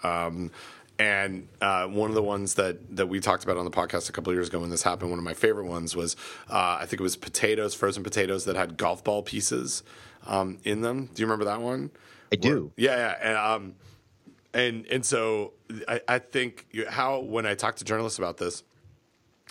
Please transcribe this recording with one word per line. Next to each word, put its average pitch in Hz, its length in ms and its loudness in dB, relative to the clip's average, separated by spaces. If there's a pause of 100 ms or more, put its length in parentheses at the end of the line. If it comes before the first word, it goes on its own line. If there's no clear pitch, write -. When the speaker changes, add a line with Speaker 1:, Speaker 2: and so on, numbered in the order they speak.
Speaker 1:
Um, 85 440 -2 (480)
and, 98 520 0 (100)
uh, 95 280 2
one 104 220 0
of 110 60 0
the 107 80 4
ones 101 300 -2
that, 95 420 -2
that 95 120 2
we 95 120 0
talked 92 240 2
about 90 140 0
on 90 80 -2
the 85 60 -4
podcast 87 360 0
a - 60 -10
couple 87 180 -2
of 90 60 4
years 87 100 2
ago 85 140 -2
when 85 80 -2
this 85 140 0
happened, 87 260 0
one 87 100 -2
of 87 60 -4
my 82 80 -4
favorite 104 320 2
ones 85 280 -4
was, 85 220 -2 (340)
uh, 90 300 2
I 87 60 -6
think 95 160 -4
it - 20 -2
was 92 140 0
potatoes, 107 560 0
frozen 98 280 0
potatoes 95 440 0
that 95 100 0
had 85 220 0
golf 92 260 0
ball 104 200 2
pieces, - 600 -2 (420)
um, 95 380 0
in 104 180 0
them. 123 320 -2
Do 113 80 -2
you 110 40 2
remember 107 200 2
that 104 140 0
one? 131 320 -4 (400)
Speaker 2:
I 104 60 4
do. 95 380 2
Speaker 1:
Where, 123 120 4
yeah, 131 80 4
yeah. 117 260 2
And, 110 160 2
um, 104 380 0 (760)
and, 117 340 0
and 127 180 0
so 110 460 2 (340)
I, 117 220 -2
I 123 120 4
think 123 520 -4
you, 107 160 -4
how, 131 320 0
when 110 260 -2
I 104 100 2
talk 107 220 0
to - 60 -10
journalists 110 360 -2
about 85 180 -2
this, 87 260 -4 (880)